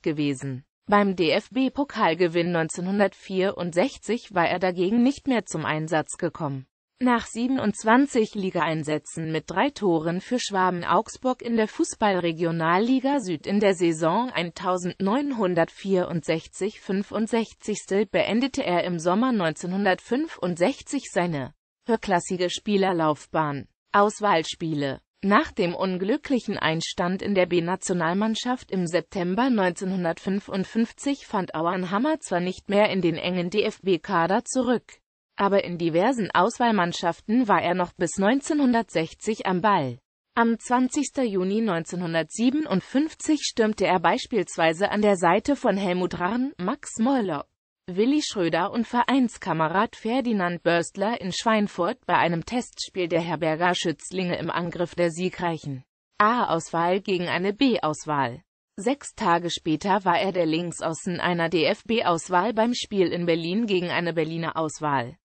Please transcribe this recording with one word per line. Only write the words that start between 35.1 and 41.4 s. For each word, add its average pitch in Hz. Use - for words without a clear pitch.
aber 196
in 170
diversen 175
Auswahlmannschaften 208
war 180
er 170
noch 175
bis -
neunzehnhundertsechzig 233
am 185
Ball. 165
Am 233
zwanzigster 254
Juni 196